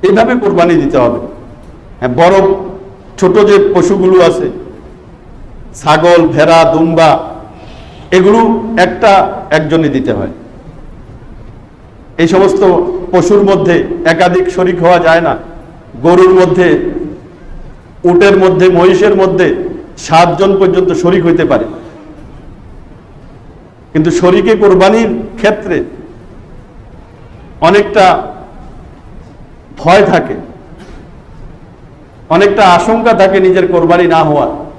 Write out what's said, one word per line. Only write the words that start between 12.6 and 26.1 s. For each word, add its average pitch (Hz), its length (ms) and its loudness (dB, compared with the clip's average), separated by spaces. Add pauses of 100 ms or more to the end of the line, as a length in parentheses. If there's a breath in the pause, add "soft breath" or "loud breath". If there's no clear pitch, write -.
পশুর 202 380 2
মধ্যে 175 240 0 (380)
একাধিক 180 340 0 (100)
শরিক 185 280 -2
হওয়া 175 220 4
যায় 165 200 2
না। 131 80 -2 (680)
গরুর 180 360 4
মধ্যে, 180 280 2 (1400)
উটের 196 320 4
মধ্যে, 180 240 2 (120)
মহিষের 190 420 2
মধ্যে 185 260 0 (600)
সাতজন 175 440 2 (100)
পর্যন্ত 180 300 0 (120)
শরিক 175 260 0
হইতে 160 220 0
পারে, 120 160 -2 (2250)
কিন্তু 160 180 0 (100)
শরিকে 185 320 2 (100)
কোরবানির 196 480 2 (260)
ক্ষেত্রে 202 400 -2 (1900)